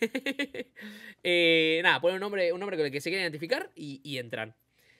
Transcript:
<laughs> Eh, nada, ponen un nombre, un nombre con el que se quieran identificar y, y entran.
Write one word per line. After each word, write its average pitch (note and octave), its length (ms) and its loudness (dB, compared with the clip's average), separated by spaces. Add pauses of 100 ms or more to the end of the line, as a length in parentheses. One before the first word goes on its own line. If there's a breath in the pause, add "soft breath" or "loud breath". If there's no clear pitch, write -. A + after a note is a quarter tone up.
<laughs> C4+ 720 -6 (480 loud breath)
Eh, E3 600 4
nada, E3 200 6
ponen F3+ 140 2
un F#3+ 40 -4
nombre, G3 320 0
un F3+ 80 -4
nombre G3 160 -4
con D#3 80 0
el C#3 80 -2
que C#3+ 80 -4
se F3 80 -6
quieran F#3 140 -2
identificar E3+ 520 -4
y, C#3+ 300 -12
y C#3+ 140 -8
entran. A#2 360 -8 (460 soft breath)